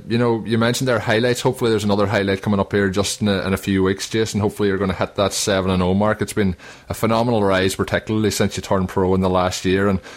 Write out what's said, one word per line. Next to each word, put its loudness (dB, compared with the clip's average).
you -2
know, 0
you 0
mentioned 0
their 2
highlights. 0
Hopefully 0
there's 0
another 2
highlight 0
coming 0
up -2
here 2
just -2
in 0
a, 2
in 0
a 0
few 0
weeks, 0
Jason. -2
Hopefully 0
you're 0
gonna -2
hit -4
that 0
seven 0
and 2
oh 2
mark. 0
It's -6
been 0
a -6
phenomenal 0
rise, 2
particularly 0
since 0
you -6
turned 0
pro 2
in 2
the 2
last 0
year. 2
And, 2